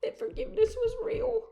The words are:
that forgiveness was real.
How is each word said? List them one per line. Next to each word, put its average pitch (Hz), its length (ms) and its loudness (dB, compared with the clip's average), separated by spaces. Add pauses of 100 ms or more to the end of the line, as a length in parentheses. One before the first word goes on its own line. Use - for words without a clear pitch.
that 508 160 -2
forgiveness 440 580 2
was 494 180 0 (100)
real. 453 480 0